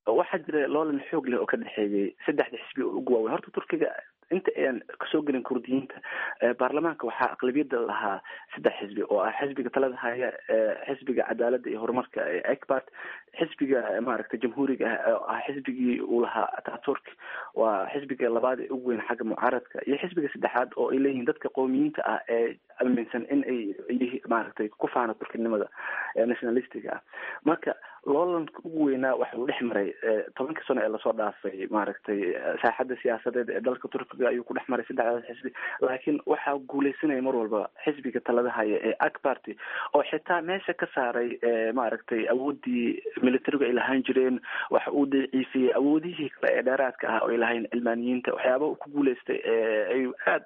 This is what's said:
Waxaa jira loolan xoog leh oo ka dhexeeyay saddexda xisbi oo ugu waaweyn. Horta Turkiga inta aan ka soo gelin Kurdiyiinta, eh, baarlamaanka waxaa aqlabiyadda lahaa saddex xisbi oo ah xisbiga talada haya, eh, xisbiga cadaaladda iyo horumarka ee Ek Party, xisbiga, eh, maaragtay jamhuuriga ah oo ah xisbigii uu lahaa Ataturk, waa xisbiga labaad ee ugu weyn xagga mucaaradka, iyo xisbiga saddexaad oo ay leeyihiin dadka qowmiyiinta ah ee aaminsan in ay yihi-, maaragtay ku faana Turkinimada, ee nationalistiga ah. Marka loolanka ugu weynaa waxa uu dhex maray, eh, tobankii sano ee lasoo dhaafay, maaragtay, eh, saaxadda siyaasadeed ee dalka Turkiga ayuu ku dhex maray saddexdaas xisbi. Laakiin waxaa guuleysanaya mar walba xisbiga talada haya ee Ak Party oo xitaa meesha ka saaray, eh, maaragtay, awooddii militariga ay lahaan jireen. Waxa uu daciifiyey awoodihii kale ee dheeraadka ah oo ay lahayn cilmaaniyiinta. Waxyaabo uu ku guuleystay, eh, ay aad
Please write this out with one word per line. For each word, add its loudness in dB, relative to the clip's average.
Waxaa 2
jira 2
loolan 0
xoog 0
leh 2
oo 0
ka 2
dhexeeyay 0
saddexda 0
xisbi -6
oo -2
ugu 0
waaweyn. 2
Horta -4
Turkiga -2
inta 0
aan 0
ka -10
soo 2
gelin 0
Kurdiyiinta, -2
eh, 4
baarlamaanka 0
waxaa 0
aqlabiyadda 0
lahaa -2
saddex 0
xisbi -4
oo 2
ah 2
xisbiga -4
talada 2
haya, -2
eh, 4
xisbiga 0
cadaaladda 0
iyo -4
horumarka -2
ee -2
Ek -2
Party, 0
xisbiga, 2
eh, 0
maaragtay -2
jamhuuriga 0
ah 2
oo 0
ah -2
xisbigii 0
uu 4
lahaa 0
Ataturk, -4
waa 2
xisbiga -2
labaad 2
ee -6
ugu -2
weyn 0
xagga -4
mucaaradka, 0
iyo 0
xisbiga -2
saddexaad 0
oo 0
ay 2
leeyihiin 2
dadka -2
qowmiyiinta 0
ah 0
ee 0
aaminsan 0
in 2
ay -2
yihi-, 0
maaragtay 0
ku -2
faana 0
Turkinimada, -2
ee 2
nationalistiga -2
ah. -18
Marka 0
loolanka 0
ugu 0
weynaa 2
waxa -2
uu -2
dhex -2
maray, 0
eh, 2
tobankii -6
sano 2
ee 2
lasoo 0
dhaafay, -4
maaragtay, -2
eh, 0
saaxadda 0
siyaasadeed 0
ee -4
dalka -2
Turkiga -2
ayuu 0
ku -2
dhex 2
maray 0
saddexdaas 0
xisbi. -10
Laakiin 0
waxaa 0
guuleysanaya 0
mar 2
walba 2
xisbiga -2
talada 2
haya 2
ee 0
Ak 0
Party -2
oo 6
xitaa 0
meesha -2
ka -2
saaray, 0
eh, 2
maaragtay, 0
awooddii 0
militariga 4
ay 2
lahaan 2
jireen. 4
Waxa 2
uu 4
daciifiyey 2
awoodihii 2
kale -4
ee 2
dheeraadka 0
ah 2
oo 2
ay 2
lahayn 2
cilmaaniyiinta. 0
Waxyaabo 2
uu -4
ku -12
guuleystay, 2
eh, 2
ay 2
aad 2